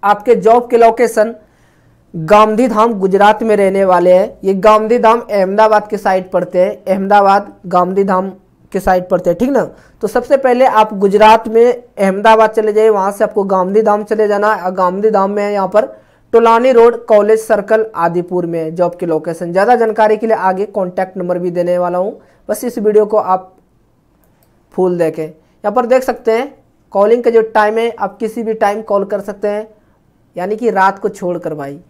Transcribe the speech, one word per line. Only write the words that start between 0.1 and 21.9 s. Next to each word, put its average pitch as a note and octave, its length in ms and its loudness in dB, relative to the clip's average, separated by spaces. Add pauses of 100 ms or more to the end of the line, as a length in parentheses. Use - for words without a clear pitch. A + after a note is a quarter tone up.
जॉब A3+ 340 2
के B3 80 0
लोकेशन A3+ 560 2 (800)
गांधीधाम G#3+ 800 2
गुजरात G3 480 2
में A3+ 140 0
रहने G3 280 2
वाले F3+ 280 4
हैं। F#3 320 2
ये F#3+ 120 0
गांधीधाम A3 680 2
अहमदाबाद G#3 640 0
के G#3 80 -8
साइड F#3+ 340 -2
पड़ते F3 280 -2
हैं, F#3 140 2 (120)
अहमदाबाद G3 680 2 (140)
गांधीधाम F#3 640 0 (420)
के G3 80 -4
साइड F#3 280 0
पड़ते F3 220 -2
हैं, E3+ 80 -2
ठीक B3+ 120 -2
ना। B3 120 0 (400)
तो A3 60 -4
सबसे B3 280 -2
पहले B3+ 300 2
आप G#3+ 280 0
गुजरात G#3 540 4
में A3+ 160 2
अहमदाबाद A3 840 0
चले G#3+ 220 -2
जाइए, G#3+ 160 2
वहाँ G3+ 240 0
से G3+ 120 -2
आपको G#3 200 -2
गांधीधाम G3+ 600 0
चले G#3+ 240 -2
जाना G#3 260 0
है। F#3 200 -6
गांधीधाम G3 560 0
में G3+ 200 -4
यहाँ G3 180 -2
पर G#3 180 0 (460)
टोलानी A#3 400 4
रोड, A#3 340 4
कॉलेज G#3+ 340 2
सर्कल, A3 460 -2 (100)
आदिपुर F3 500 -4
में E3 280 -6
जॉब E3+ 200 -2
की F3+ 120 -8
लोकेशन। E3+ 460 -6
ज़्यादा G#3 240 2
जानकारी A3 400 2
के G#3+ 100 -6
लिए A3 100 0
आगे F#3 320 -2
कॉन्टैक्ट F#3 480 -6
नंबर F3+ 220 -4
भी F3 140 -4
देने F3 260 -2
वाला F3 200 -2